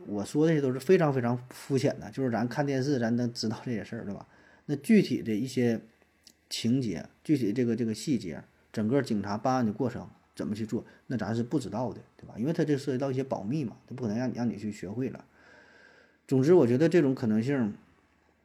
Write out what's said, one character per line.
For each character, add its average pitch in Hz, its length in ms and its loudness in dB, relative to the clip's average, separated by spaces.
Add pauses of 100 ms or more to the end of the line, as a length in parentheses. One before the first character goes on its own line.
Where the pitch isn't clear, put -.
我 202 180 -4
说 156 220 2
这 165 60 4
些 151 80 2
都 131 120 0
是 131 60 -4
非 185 200 6
常 151 140 4
非 131 100 0
常 120 160 0 (120)
肤 - 280 -2
浅 131 200 0
的， 101 120 -14
就 135 120 -6
是 127 80 0
咱 113 160 0
看 143 200 -2
电 135 160 0
视， 139 160 0
咱 117 180 0
能 120 160 -2
知 117 160 -4
道 110 160 -6
这 131 60 -6
些 104 120 -4
事 117 140 -12
儿， 107 80 -10
对 101 80 -8
吧？ - 140 -12 (400)
那 147 100 -2
具 208 240 6
体 - 220 0
的 110 120 -2
一 113 120 0
些 120 340 0 (680)
情 123 300 0
节， 98 280 -6 (160)
具 151 140 2
体 120 80 0
的 101 60 0
这 123 120 0
个， 117 100 0
这 113 100 -2
个 110 100 -2
细 120 240 -2
节， 80 260 -8 (280)
整 107 140 -2
个 135 160 2
警 107 200 -2
察 101 160 -4
办 127 160 0
案 127 100 2
的 104 80 0
过 127 160 -2
程 90 180 -10 (280)
怎 - 120 -6
么 104 80 -4
去 110 120 -6
做， 110 180 -4 (220)
那 131 100 -6
咱 104 180 -4
是 117 80 0
不 131 160 -2
知 107 120 -6
道 110 220 -4
的， 104 80 -12 (160)
对 - 100 -20
吧？ - 100 -18
因 113 100 -2
为 165 60 0
它 165 120 0
这 147 120 2
涉 135 160 -4
及 123 60 -2
到 139 120 -2
一 127 40 -2
些 131 100 -2
保 - 180 -6
密 135 220 -2
嘛， 104 120 -8 (120)
它 117 60 -12
不 127 80 -10
可 104 60 -2
能 104 100 -2
让 127 120 -2
你， - 60 -6
让 120 120 -2
你 101 80 -4
去 104 140 -6
学 87 180 -10
会 117 200 -4
了。 - 160 -14 (1040)
总 131 140 4
之， 160 120 6
我 156 120 8
觉 123 120 4
得 160 100 6
这 170 140 6
种 135 120 4
可 127 120 -2
能 110 160 4
性， 123 320 0 (720)